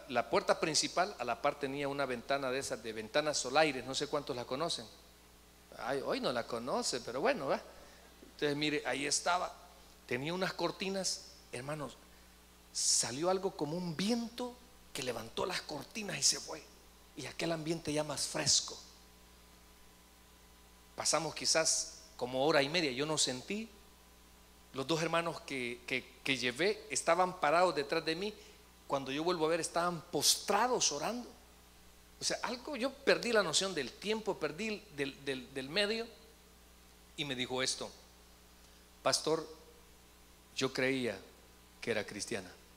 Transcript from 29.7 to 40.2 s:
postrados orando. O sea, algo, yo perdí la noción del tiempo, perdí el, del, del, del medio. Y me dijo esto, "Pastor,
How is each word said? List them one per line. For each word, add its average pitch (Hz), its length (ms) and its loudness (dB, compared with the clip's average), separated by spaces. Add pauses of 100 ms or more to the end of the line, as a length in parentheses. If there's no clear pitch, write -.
postrados 202 800 4
orando. 190 360 -4 (960)
O - 20 -6
sea, - 200 0
algo, 254 320 -6
yo 247 160 0
perdí 190 400 4
la 214 120 6
noción 180 300 2
del 135 200 -4
tiempo, 202 440 -2
perdí 156 300 -4
el, 208 160 -6 (120)
del, 139 300 -4
del, 131 280 -6
del 135 160 -6
medio. 208 360 0 (1120)
Y 156 100 -4
me 139 100 -4
dijo 127 280 -2
esto, 123 260 -2 (1120)
"Pastor, 151 460 2 (1080)